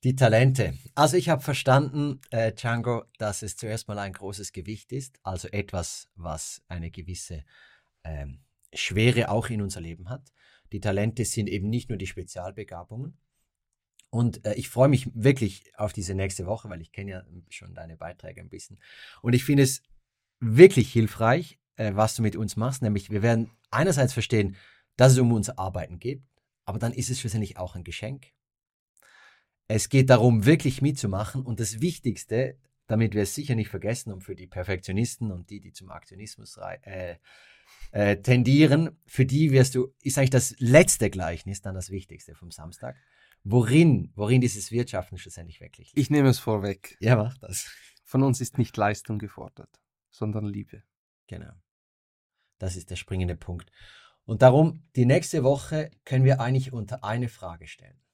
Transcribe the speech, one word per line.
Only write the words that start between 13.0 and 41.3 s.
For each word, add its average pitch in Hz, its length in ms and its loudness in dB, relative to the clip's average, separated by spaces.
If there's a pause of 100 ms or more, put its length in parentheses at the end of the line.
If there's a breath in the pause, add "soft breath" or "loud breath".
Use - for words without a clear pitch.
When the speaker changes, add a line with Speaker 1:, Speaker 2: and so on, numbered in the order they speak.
Speaker 1:
Und, 117 360 -2
äh, 104 100 -2
ich - 140 -10
freue 127 200 4
mich 135 240 0
wirklich 117 640 0
auf 104 160 -6
diese 95 220 -6
nächste 95 320 -6
Woche, 107 220 -6
weil 85 120 -14
ich 80 100 -20
kenne 98 200 -12
ja 92 120 -16 (260)
schon 87 260 -18
deine 82 220 -18
Beiträge 85 440 -16
ein 87 80 -20
bisschen. - 300 -20 (420 loud breath)
Und 120 120 2
ich 123 100 6
finde 143 200 6
es 131 200 0 (560)
wirklich 123 520 8
hilfreich, 117 680 0 (160)
äh, 107 200 -4
was 110 200 2
du 117 80 -2
mit 107 120 0
uns 104 200 -6
machst. 127 260 -4
Nämlich 104 300 -2
wir 104 100 -2
werden 113 300 2 (180)
einerseits 135 440 2
verstehen, 101 420 0 (420 loud breath)
dass 127 160 10
es 127 60 6
um 120 120 4
unser 107 280 0
Arbeiten 90 400 -8
geht, 131 240 -10 (420)
aber 101 140 -8
dann 117 140 -2
ist 120 180 -6
es 127 80 -4
schlussendlich 107 380 -6
auch 90 180 -10
ein 87 80 -12
Geschenk. 107 500 -12 (1300 soft breath)
Es 107 200 -2
geht 131 220 4
darum, 117 360 6
wirklich 143 360 2
mitzumachen. 113 640 -4
Und 120 180 -8
das 110 180 -6
Wichtigste, 131 760 -4 (300)
damit 110 260 0
wir 104 100 0
es 98 120 -4
sicher 147 200 -4
nicht 110 140 -4
vergessen, 107 420 -8
und 95 100 -14
für 95 140 -14
die 87 120 -20
Perfektionisten 98 840 -4
und 87 180 -14
die, 101 120 -16
die - 100 -20
zum 92 200 -20
Aktionismus 98 640 -20
rei-, 90 260 -14
äh, 92 340 -12 (760 soft breath)
äh, 104 280 2
tendieren, 143 840 4
für - 200 0
die 143 260 2
wirst 131 240 4
du, 127 260 -2
ist 139 160 -4
eigentlich 135 140 4
das 127 280 0
letzte 127 500 6
Gleichnis 90 520 -8